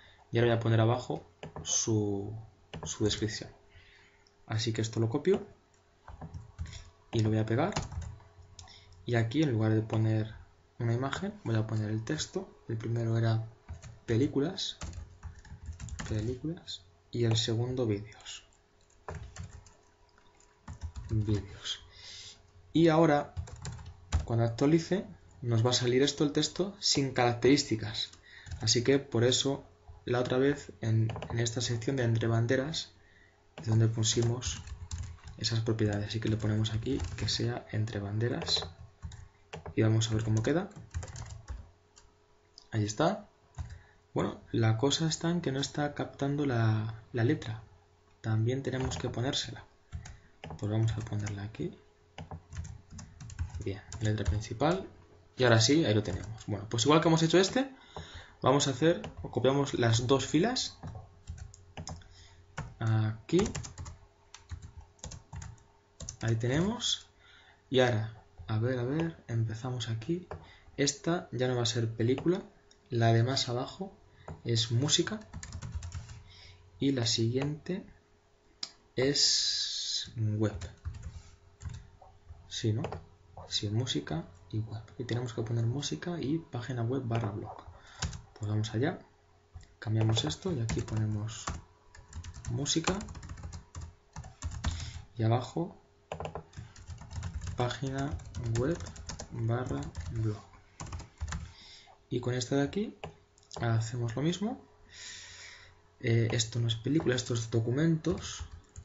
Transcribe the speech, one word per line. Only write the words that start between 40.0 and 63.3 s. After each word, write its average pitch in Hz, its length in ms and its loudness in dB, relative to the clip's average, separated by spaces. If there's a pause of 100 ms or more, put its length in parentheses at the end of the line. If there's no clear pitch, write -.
a 110 40 0
ver 110 100 0
cómo 110 180 2
queda. 160 280 0 (2000)
Ahí 110 120 2
está. 160 440 0 (840)
Bueno, - 280 -2 (100)
la 113 260 4
cosa 143 300 2
está 165 220 -2
en 175 120 0
que 135 100 -2
no 135 80 -2
está 147 340 -2
captando 143 520 -2
la, 113 560 2 (100)
la 117 120 2
letra. 151 380 0 (600)
También 113 420 2
tenemos 131 340 -2
que 123 120 -4
ponérsela. 117 560 -2 (920)
Pues 104 140 -2
vamos 113 220 2
a 110 80 -4
ponerla 104 420 -6
aquí. - 340 -8 (1900)
Bien, 98 180 -4 (200)
letra 107 240 0
principal. 127 640 0 (500)
Y 127 60 4
ahora 113 160 10
sí, 147 260 6
ahí 110 80 4
lo 107 100 4
tenemos. - 440 -6
Bueno, 104 220 -4
pues 117 160 0
igual 156 160 8
que 170 60 4
hemos 160 160 6
hecho 165 160 6
este, 254 340 2 (680)
vamos 139 260 4
a 135 40 2
hacer, 156 300 4 (220)
o - 80 -10
copiamos 135 420 2
las 117 320 4
dos 131 220 4
filas. 220 500 2 (2000)
Aquí. 110 640 2 (2750)